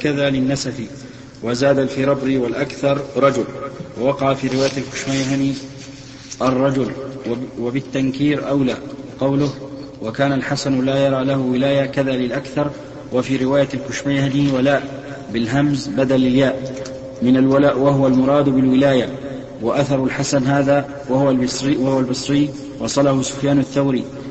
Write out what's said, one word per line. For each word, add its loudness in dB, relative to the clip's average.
كذا 0
للنسف". -2
وزاد 4
الفربري: 0
"والأكثر 0
رجل". 4
ووقع 2
في -2
رواية 0
الكشميهني -2
الرجل، 2
وب-، -6
وبالتنكير -2
أولى. 0
قوله: 2
"وكان 0
الحسن -2
لا 2
يرى 0
له 0
ولاية 2
كذا -2
للأكثر". -2
وفي 0
رواية 2
الكشميهني: 0
"ولاء" 2
بالهمز 0
بدل 2
الياء 2
من 6
الولاء، 4
وهو 4
المراد 4
بالولاية. 4
وأثر 2
الحسن 0
هذا 4
وهو 4
البصري، 0
وهو 2
البصري، 0
وصله 2
سفيان 0
الثوري 0